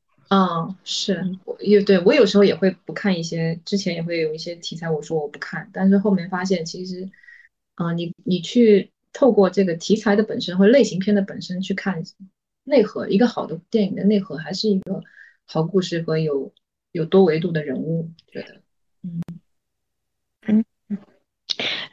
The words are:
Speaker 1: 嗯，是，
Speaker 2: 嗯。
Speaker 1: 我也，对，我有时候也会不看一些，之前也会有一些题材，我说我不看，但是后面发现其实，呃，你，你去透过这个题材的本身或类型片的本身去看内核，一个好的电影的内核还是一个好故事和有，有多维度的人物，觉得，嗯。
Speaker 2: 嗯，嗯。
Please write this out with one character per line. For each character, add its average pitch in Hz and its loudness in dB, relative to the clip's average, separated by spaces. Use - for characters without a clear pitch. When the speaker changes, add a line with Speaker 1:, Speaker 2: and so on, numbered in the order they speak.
Speaker 1:
嗯， 185 0
是， - -4
Speaker 2:
嗯。 185 -6
Speaker 1:
我 - -10
也， 202 6
对， 196 4
我 190 4
有 277 6
时 196 2
候 202 8
也 185 4
会 190 0
不 - -12
看 185 -2
一 165 -4
些， 165 -4
之 - -2
前 180 -4
也 165 -6
会 170 -4
有 156 -2
一 160 -8
些 175 -10
题 - -14
材， 165 -6
我 156 -2
说 160 -4
我 147 -4
不 - -12
看， - -12
但 190 2
是 196 6
后 202 0
面 180 0
发 180 -4
现 180 -2
其 180 -12
实， 185 -10
呃， 170 -4
你， 170 -6
你 180 0
去 214 4
透 262 4
过 202 4
这 196 0
个 175 0
题 190 0
材 214 2
的 220 4
本 - -6
身 175 -6
或 196 6
类 254 8
型 185 -4
片 208 0
的 196 2
本 - -8
身 185 -8
去 190 -4
看 180 -6
内 262 4
核， 127 -8
一 190 2
个 233 4
好 170 -2
的 160 -10
电 214 0
影 - -6
的 - -6
内 202 4
核 - -8
还 156 -12
是 196 -6
一 202 2
个 170 -8
好 160 -4
故 180 0
事 170 -4
和 160 -4
有， 147 -4
有 160 -4
多 190 6
维 160 2
度 170 -4
的 156 -4
人 135 -6
物， 165 -6
觉 - -14
得， - -20
嗯。 170 -8
Speaker 2:
嗯， 214 2
嗯。 202 -6